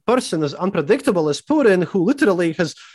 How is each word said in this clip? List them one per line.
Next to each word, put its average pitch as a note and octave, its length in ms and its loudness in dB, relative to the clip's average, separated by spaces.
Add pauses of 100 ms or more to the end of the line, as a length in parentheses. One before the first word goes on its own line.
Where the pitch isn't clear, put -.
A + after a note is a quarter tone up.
(120)
person B3 300 -2
as C#3+ 120 -4
unpredictable F3 760 0
as C#3+ 120 -2
Putin, G#3+ 440 2
who F#3 180 -2
literally F#3 520 0
has E3 200 -2 (200)